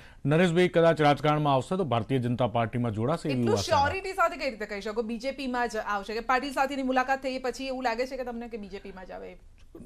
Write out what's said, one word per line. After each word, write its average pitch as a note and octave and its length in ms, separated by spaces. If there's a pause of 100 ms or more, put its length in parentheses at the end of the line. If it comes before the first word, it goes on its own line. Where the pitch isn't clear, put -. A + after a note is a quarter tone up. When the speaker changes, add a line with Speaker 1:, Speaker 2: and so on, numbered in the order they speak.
(260)
Speaker 1:
નરેશભાઈ E3+ 420
કદાચ E3 340
રાજકારણમાં D3 520
આવશે C3+ 240
તો D#3 60
ભારતીય A#2 360
જનતા A#2+ 280
પાર્ટીમાં A#2 440
જોડાશે, C3 380
એવી C3 100
Speaker 2:
એટલું A2+ 180
Speaker 1:
આશા G2+ 40
છે. - 40
Speaker 2:
શ્યોરિટી F4+ 480
સાથે E4+ 240
કઈ C#4 120
રીતે G#3+ 160
કહી G3+ 160
શકો A3 200
બી A3+ 180
જે C4+ 120
પીમાં B3 380
જ G#3+ 80
આવશે? G3+ 360
કે A#3 60
પાટીલ B3+ 340
સાથેની C4+ 300
મુલાકાત C4 400
થઈ C4 160
પછી C4 280
એવું C4 160
લાગે A#3+ 240
છે C4+ 100
કે C4 60
તમને A#3+ 240
કે A3+ 100
બી G3+ 100
જે G3 120
પીમાં F#3+ 260
જ F3+ 60
આવે? F#3 260 (480)